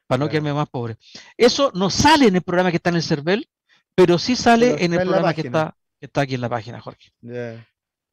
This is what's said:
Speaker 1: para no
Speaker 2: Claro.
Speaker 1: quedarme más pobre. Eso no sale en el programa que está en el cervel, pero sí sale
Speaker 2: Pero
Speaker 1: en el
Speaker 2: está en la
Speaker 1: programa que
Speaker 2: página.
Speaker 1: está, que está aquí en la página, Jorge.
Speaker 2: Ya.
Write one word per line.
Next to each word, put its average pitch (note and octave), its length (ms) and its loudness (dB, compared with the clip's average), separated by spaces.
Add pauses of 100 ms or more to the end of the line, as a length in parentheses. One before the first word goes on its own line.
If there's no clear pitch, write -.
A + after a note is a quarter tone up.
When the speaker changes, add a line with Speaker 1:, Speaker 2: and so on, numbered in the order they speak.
Speaker 1:
para C3 120 0
no D3 60 -2
Speaker 2:
Claro. D3+ 60 -4
Speaker 1:
quedarme D3+ 220 -2
más D3 140 -2
pobre. A#2 300 -8 (400)
Eso B3+ 360 2
no F#3 160 -2
sale D4 380 4
en F#3+ 80 4
el F3+ 60 0
programa F3+ 280 0
que D#3+ 60 0
está F3 140 -4
en E3+ 80 0
el E3 40 0
cervel, E3 460 -2 (460)
pero F3 240 4
sí B3 200 -2
sale A#3 340 4
Speaker 2:
Pero - 60 -2
Speaker 1:
en - 60 -4
el - 0 -
Speaker 2:
está E3+ 100 0
en E3+ 40 0
la F3+ 60 0
Speaker 1:
programa F#3 300 0
que D#3 100 -6
Speaker 2:
página. C3+ 160 -2
Speaker 1:
está, D#3 180 -4 (220)
que - 60 -18
está C#3+ 160 -2
aquí C3+ 140 -4
en B2 60 -4
la A#2+ 80 -4
página, A#2 300 -8
Jorge. - 400 -20
Speaker 2:
Ya. A#2 480 -14 (460)